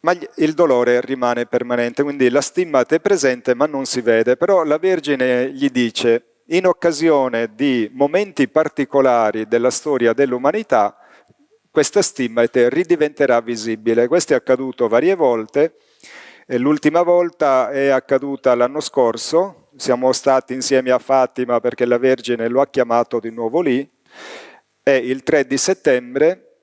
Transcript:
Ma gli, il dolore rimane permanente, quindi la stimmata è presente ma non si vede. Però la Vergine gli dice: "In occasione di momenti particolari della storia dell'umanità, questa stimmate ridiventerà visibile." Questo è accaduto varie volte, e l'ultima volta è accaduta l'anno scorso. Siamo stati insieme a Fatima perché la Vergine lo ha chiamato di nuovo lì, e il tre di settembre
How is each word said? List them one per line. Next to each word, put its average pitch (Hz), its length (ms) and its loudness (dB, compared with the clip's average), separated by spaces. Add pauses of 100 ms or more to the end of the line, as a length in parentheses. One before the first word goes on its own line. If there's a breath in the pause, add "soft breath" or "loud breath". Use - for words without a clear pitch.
Ma 170 120 0
gli, 165 120 -8 (120)
il 156 160 0
dolore 123 480 2
rimane 123 460 -4
permanente, 120 560 -4
quindi 139 260 0
la 131 120 0
stimmata 156 540 -2
è 165 40 2
presente 135 540 0
ma 127 120 0
non 139 200 -6
si 123 160 -6
vede. 113 360 2
Però 180 260 2
la 151 140 0
Vergine 139 760 -2
gli 139 180 -2
dice: 120 800 -2
"In 185 180 -2
occasione 143 920 0
di 120 380 0
momenti 147 540 0
particolari 127 1000 0
della 117 220 0
storia 123 440 0
dell'umanità, 127 840 0 (720 soft breath)
questa 160 320 0
stimmate 120 680 0
ridiventerà 147 720 0
visibile." 113 680 -2
Questo 123 240 0
è 135 60 2
accaduto 127 500 -2
varie 135 280 2
volte, 139 600 -2 (720 loud breath)
e 127 80 -4
l'ultima 151 440 2
volta 165 720 0
è 139 160 -2
accaduta 135 680 0
l'anno 127 240 -2
scorso. 143 960 -2
Siamo 127 380 0
stati 131 400 0
insieme 127 380 0
a 127 60 4
Fatima 123 640 0
perché 120 260 -2
la 120 120 0
Vergine 120 500 0
lo 123 140 0
ha 139 60 0
chiamato 120 520 0
di 113 120 -10
nuovo 113 280 -4
lì, 139 280 -2 (920 loud breath)
e 139 140 4
il 127 280 -2
tre 147 220 0
di 131 120 -4
settembre 139 840 0 (200)